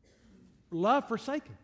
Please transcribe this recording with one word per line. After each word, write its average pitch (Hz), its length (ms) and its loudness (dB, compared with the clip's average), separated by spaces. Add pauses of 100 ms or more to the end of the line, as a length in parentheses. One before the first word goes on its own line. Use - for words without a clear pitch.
(680)
love 202 400 2
forsaken, 262 540 -4